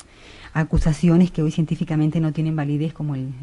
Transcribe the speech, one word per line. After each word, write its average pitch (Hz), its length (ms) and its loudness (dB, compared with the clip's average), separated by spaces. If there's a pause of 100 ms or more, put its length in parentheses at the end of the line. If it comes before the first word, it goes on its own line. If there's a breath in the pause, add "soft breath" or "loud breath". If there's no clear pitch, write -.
(540 loud breath)
a 156 60 0
acusaciones 165 720 4
que 160 100 -4
hoy 151 80 0
científicamente 156 720 0
no 160 120 0
tienen 160 240 -4
validez 147 380 -2
como 147 220 -6
el, 131 280 -6